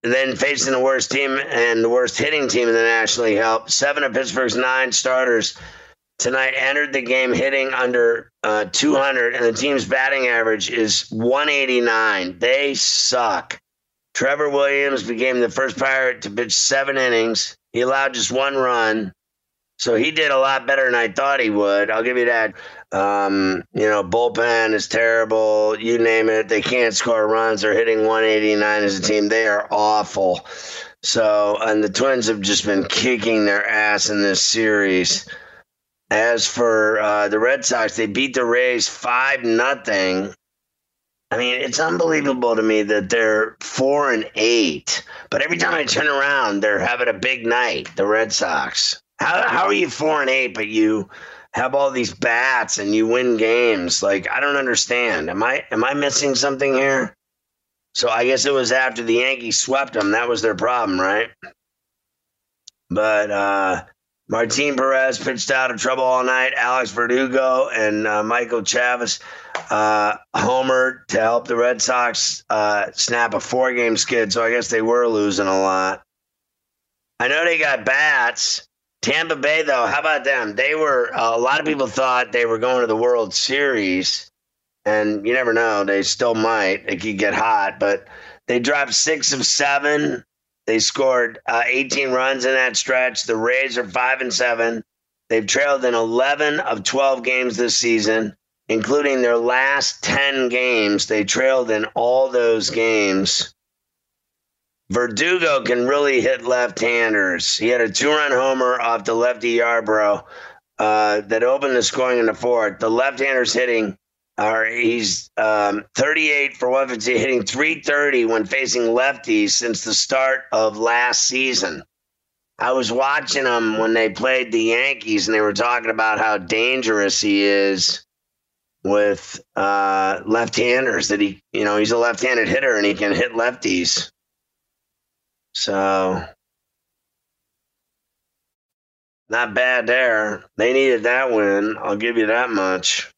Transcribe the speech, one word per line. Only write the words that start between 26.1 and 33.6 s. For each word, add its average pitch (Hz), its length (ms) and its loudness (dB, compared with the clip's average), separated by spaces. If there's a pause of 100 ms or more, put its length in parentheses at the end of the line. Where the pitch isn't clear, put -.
it. 110 220 0
They 107 100 2
can't 123 320 0
score 110 340 0
runs. 110 360 0
They're 107 100 2
hitting 113 320 2
one 110 200 2
eighty-nine 107 580 2
as 98 160 0
a 90 40 -6
team. 104 260 0
They 113 180 2
are 104 240 0
awful. 104 760 0 (560)
So, 104 600 2
and 107 200 0
the 104 60 0
Twins 123 380 0
have 107 160 -2
just 98 240 0
been 98 180 0
kicking 110 640 0
their 101 200 0